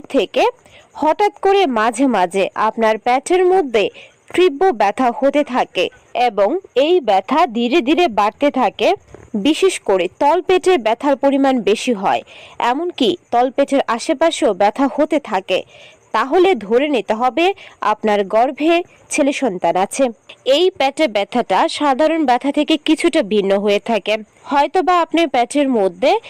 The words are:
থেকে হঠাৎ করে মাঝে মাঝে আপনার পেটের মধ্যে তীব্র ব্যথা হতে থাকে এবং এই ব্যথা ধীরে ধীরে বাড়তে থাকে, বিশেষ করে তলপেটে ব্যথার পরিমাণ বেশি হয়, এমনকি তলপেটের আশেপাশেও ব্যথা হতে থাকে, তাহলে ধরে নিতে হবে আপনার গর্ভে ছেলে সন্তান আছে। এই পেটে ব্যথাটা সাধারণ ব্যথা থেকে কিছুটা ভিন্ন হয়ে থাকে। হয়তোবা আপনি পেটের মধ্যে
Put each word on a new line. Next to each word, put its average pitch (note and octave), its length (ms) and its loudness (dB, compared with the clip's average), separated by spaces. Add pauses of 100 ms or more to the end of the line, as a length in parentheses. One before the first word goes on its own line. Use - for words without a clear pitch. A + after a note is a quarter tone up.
(140)
থেকে B3 280 0 (580)
হঠাৎ D#4 340 0 (100)
করে G4 180 4 (160)
মাঝে A#3 280 0 (100)
মাঝে F#3 280 0 (240)
আপনার A3 260 0 (100)
পেটের C4+ 380 0 (100)
মধ্যে B3+ 320 0 (500)
তীব্র F4 300 2 (160)
ব্যথা G#3+ 280 0 (100)
হতে C#4 240 0 (100)
থাকে F#3 320 -2 (440)
এবং G3+ 220 0 (340)
এই E4 100 2 (140)
ব্যথা G3+ 320 0 (160)
ধীরে A#3+ 220 0 (100)
ধীরে E4 160 2 (140)
বাড়তে G#3+ 300 0 (100)
থাকে, A3 300 0 (580)
বিশেষ F4 280 0 (140)
করে F#3 160 2 (180)
তলপেটে F4+ 500 2 (120)
ব্যথার C4 400 0
পরিমাণ C4+ 300 2 (140)
বেশি A3+ 240 0 (100)
হয়, C3 200 -2 (480)
এমনকি D4+ 380 -2 (240)
তলপেটের C4 500 0 (140)
আশেপাশেও D4+ 640 0
ব্যথা A3 260 2 (100)
হতে D#4 220 0 (100)
থাকে, F#3+ 300 -2 (560)
তাহলে C#4 340 2 (180)
ধরে A#3+ 280 0
নিতে A3 260 -2
হবে C4 260 0 (460)
আপনার G#3+ 280 0 (140)
গর্ভে C#4 400 0 (380)
ছেলে C#4 280 0
সন্তান F3+ 340 -2 (100)
আছে। C4+ 200 -2 (520)
এই E4+ 80 2 (140)
পেটে C4+ 260 0 (100)
ব্যথাটা G#3 440 -2 (200)
সাধারণ D4+ 500 0
ব্যথা B3 300 0
থেকে D4 160 0 (140)
কিছুটা D#4+ 320 0 (120)
ভিন্ন G3 200 0 (120)
হয়ে G#3 160 0 (100)
থাকে। G#3 240 -2 (360)
হয়তোবা D4+ 440 0 (100)
আপনি D#4+ 160 -2 (140)
পেটের C4+ 340 0 (100)
মধ্যে F#3+ 340 0 (180)